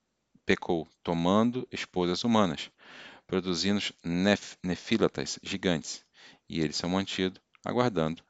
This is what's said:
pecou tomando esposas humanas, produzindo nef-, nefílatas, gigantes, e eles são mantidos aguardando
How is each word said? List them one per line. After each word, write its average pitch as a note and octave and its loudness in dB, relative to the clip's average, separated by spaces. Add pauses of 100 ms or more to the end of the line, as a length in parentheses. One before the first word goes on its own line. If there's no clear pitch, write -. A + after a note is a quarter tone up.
(460)
pecou F2 0 (140)
tomando G2+ 2
esposas - -2
humanas, G#2+ 2 (560)
produzindo F#2 0 (220)
nef-, F#2 2
nefílatas, F2+ -2
gigantes, F#2 -2 (460)
e E2 -4
eles D2+ 0
são F2 -4
mantidos F#2+ -2 (240)
aguardando F#2 0